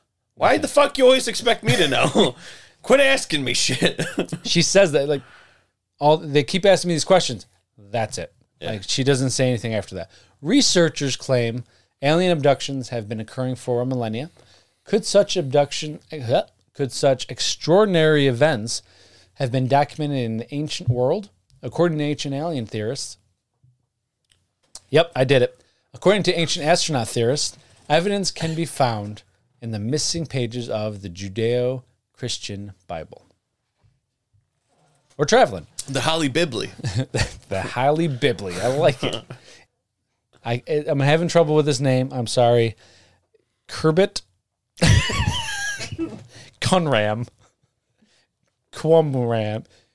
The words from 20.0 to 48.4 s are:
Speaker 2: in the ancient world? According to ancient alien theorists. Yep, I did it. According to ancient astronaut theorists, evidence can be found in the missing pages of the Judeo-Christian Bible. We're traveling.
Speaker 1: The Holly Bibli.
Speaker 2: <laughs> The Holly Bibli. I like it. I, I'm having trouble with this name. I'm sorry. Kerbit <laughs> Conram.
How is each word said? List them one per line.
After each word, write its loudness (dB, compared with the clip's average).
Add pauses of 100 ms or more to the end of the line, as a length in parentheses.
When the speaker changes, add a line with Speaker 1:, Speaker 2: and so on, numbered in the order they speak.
Speaker 2:
in -4
the -10
ancient -6
world? -2 (320)
According -2
to -2
ancient -4
alien -4
theorists. -8 (1700)
Yep, 4
I 4
did 4
it. -2 (360)
According 2
to 2
ancient -2
astronaut 2
theorists, -2 (320)
evidence 0
can -6
be -4
found -4 (400)
in -10
the -6
missing -4
pages -6
of -6
the -10
Judeo-Christian -6 (120)
Bible. -12 (1900)
We're -2
traveling. 2 (220)
Speaker 1:
The -4
Holly 0
Bibli. -2 (680)
Speaker 2:
<laughs> -20
The -4
Holly 0
Bibli. -4
I -2
like 2
it. -6 (1200)
I, -4 (240)
I'm -2
having 2
trouble 2
with 4
this 0
name. 0
I'm -4
sorry. 2 (960)
Kerbit 0 (580)
<laughs> 2 (1800)
Conram. 0 (1400)